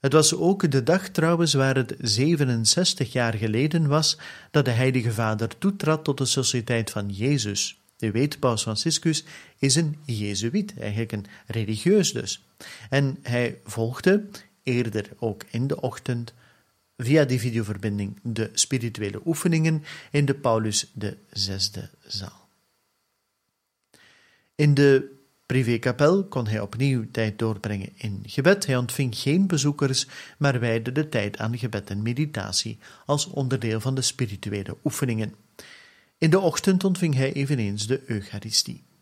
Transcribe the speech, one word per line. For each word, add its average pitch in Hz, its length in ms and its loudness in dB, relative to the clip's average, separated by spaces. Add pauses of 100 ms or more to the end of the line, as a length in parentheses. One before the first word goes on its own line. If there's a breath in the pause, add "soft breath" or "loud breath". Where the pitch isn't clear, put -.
Het 139 80 2
was 156 220 6
ook 185 360 2
de 135 120 4
dag 185 260 2
trouwens 165 460 2
waar 135 220 4
het 123 240 -2
zevenenzestig 127 1120 2
jaar 117 220 2
geleden 131 520 0
was 151 320 2 (320 loud breath)
dat 147 140 4
de 123 60 0
Heilige 123 420 2
Vader 110 460 -2
toetrad 160 460 0
tot 139 140 -2
de 139 60 0
Sociëteit 120 680 0
van 101 200 -6
Jezus. 107 680 -2 (180)
U 107 140 -2
weet, 135 260 0
paus 117 240 2
Franciscus 151 600 -2 (340 loud breath)
is 135 160 2
een 151 300 0
jezuïet, 113 760 -4
eigenlijk 110 340 -4
een 101 140 -8 (200 loud breath)
religieus 113 680 2
dus. - 320 -8 (460 loud breath)
En 135 320 0
hij 120 420 -2
volgde 123 640 2 (360 loud breath)
eerder 113 460 -2 (100)
ook 110 320 -4
in 123 160 -2
de 147 140 -4
ochtend 120 540 -6 (640 soft breath)
via 139 280 4
die 127 160 0
videoverbinding 104 840 -2
de 113 300 -4
spirituele 110 720 -4
oefeningen 160 600 2 (260 loud breath)
in 143 140 2
de 135 100 2
Paulus 113 600 0
de 104 220 -8 (140)
zesde 95 600 -6 (160)
zaal. - 420 -12 (2000 soft breath)
In 147 200 6
de 139 400 6 (320)
privékapel 127 800 2
kon 127 220 -4
hij 107 140 -2
opnieuw 117 500 -2
tijd 107 280 -2
doorbrengen 104 560 -4
in 101 320 -8
gebed. 175 400 2
Hij 131 100 0
ontving 123 400 -2
geen 175 300 2
bezoekers, 143 600 0 (320 loud breath)
maar 135 220 2
wijdde 117 320 -2
de 151 160 -2
tijd 101 300 -2
aan 117 200 -4
gebed 107 320 -6
en 104 120 -4
meditatie 113 760 -4 (280 loud breath)
als 147 200 0
onderdeel 120 540 -2
van 131 140 -2
de 131 80 -2
spirituele 101 840 -4
oefeningen. 113 500 -2 (840 loud breath)
In 160 120 4
de 185 80 6
ochtend 185 460 2
ontving 175 300 2
hij 131 180 2
eveneens 113 540 -2
de 131 200 -2
Eucharistie. 107 760 -4 (200)